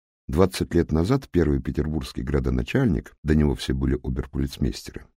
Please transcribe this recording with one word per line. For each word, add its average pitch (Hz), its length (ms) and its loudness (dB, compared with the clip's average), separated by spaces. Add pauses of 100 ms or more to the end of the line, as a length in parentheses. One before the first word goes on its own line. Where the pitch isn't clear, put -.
(280)
Двадцать 90 440 2
лет 82 200 2
назад 101 360 0
первый 73 320 2
петербургский 73 600 -4
градоначальник, 67 1000 0
до 76 100 4
него 73 220 4
все - 180 -4
были 65 260 0
оберполицмейстеры, 67 1040 -4 (160)